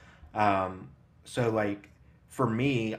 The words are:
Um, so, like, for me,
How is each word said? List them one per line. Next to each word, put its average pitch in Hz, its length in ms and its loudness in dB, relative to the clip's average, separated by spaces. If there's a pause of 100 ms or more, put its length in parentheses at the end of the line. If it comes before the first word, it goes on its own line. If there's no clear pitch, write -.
(320)
Um, 95 560 2 (360)
so, 117 260 0
like, 104 380 -2 (400)
for 127 200 0
me, 113 500 0